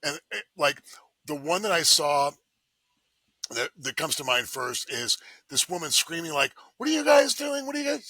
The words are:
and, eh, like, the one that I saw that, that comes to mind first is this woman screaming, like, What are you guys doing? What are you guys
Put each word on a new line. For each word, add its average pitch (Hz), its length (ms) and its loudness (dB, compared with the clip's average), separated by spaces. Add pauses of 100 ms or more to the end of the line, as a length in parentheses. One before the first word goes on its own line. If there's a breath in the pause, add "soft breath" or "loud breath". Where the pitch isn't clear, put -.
and, 147 180 -4 (120)
eh, 208 80 -8 (160)
like, 147 260 0 (440 loud breath)
the 151 80 -6
one 156 280 -2
that 208 100 0
I 170 100 4
saw 147 500 4 (1160)
that, 120 280 -4
that 135 180 -8
comes 151 200 -2
to 147 80 -8
mind 123 240 0
first 123 440 -6
is 117 260 -2 (320 loud breath)
this - 180 0
woman 170 220 -6
screaming, 165 420 -2
like, 139 200 0 (260 loud breath)
What 262 100 -4
are 311 40 0
you 302 120 0
guys 285 300 6
doing? 285 320 -6
What 277 100 -6
are 294 60 -4
you 285 100 -2
guys 294 180 -6